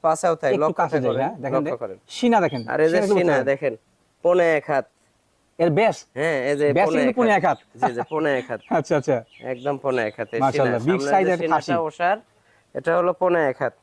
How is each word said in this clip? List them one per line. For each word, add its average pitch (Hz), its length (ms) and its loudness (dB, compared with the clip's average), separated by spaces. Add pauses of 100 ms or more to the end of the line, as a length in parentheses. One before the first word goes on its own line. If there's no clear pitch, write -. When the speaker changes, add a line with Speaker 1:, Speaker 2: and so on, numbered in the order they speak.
Speaker 1:
পাছাও 165 360 2
তাই, 143 120 0
Speaker 2:
একটু 135 120 0
Speaker 1:
লক্ষ্য 160 160 -2
Speaker 2:
কাছে 156 220 -2
যাই, 123 60 0
Speaker 1:
করেন, 127 140 -2
Speaker 2:
হ্যাঁ, 135 120 -4 (100)
দেখেন, 131 120 -4
Speaker 1:
লক্ষ্য 143 100 -2
Speaker 2:
দেখেন। 135 160 -6
Speaker 1:
করেন। 95 160 -10 (180)
Speaker 2:
সিনা 233 280 2
দেখেন, 135 180 -2 (100)
Speaker 1:
আর 135 120 0
এই 165 80 4
যে 180 60 2
Speaker 2:
সিনাগুলো 202 200 2
Speaker 1:
সিনা 170 160 2
Speaker 2:
দেখেন। 131 160 0
Speaker 1:
দেখেন, 135 220 -2 (520)
পৌনে 175 220 4 (120)
এক - 140 -6
হাত। 135 140 0 (720)
Speaker 2:
এর 170 200 2
ব্যাস? 214 180 2 (220)
Speaker 1:
হ্যাঁ, 151 200 -2 (120)
এই 147 100 0
যে 147 60 2 (100)
Speaker 2:
ব্যাস 170 100 4
Speaker 1:
পৌনে 156 120 0
Speaker 2:
কিন্তু 254 140 2
Speaker 1:
এক 220 60 -4
Speaker 2:
পৌনে 226 140 2
Speaker 1:
হাত। - 80 4
Speaker 2:
এক 226 80 -4
হাত। 143 100 0 (220)
Speaker 1:
জি, 247 160 0
জি, 120 60 -4 (100)
পৌনে 156 180 0 (100)
এক 131 100 -12
হাত। 110 100 -6 (180)
Speaker 2:
আচ্ছা, 160 220 -2
আচ্ছা। 131 160 0 (360)
Speaker 1:
একদম 131 300 -6
পৌনে 127 260 0
এক 107 100 -8
হাত। 113 180 -6
এই 117 80 -2
Speaker 2:
মাশাআল্লাহ, 127 360 0
Speaker 1:
সিনা, 127 80 -2
Speaker 2:
বিগ 185 120 0
Speaker 1:
সামনে - 120 -4
Speaker 2:
সাইজের 185 260 2
Speaker 1:
যে 170 60 -4
সিনাটা 160 120 0
Speaker 2:
খাসি। 151 160 -4 (160)
Speaker 1:
ওষার, 175 280 -2 (640)
এটা 139 200 -4
হলো 175 220 2
পৌনে 175 200 2 (100)
এক - 120 -8
হাত। 123 200 -4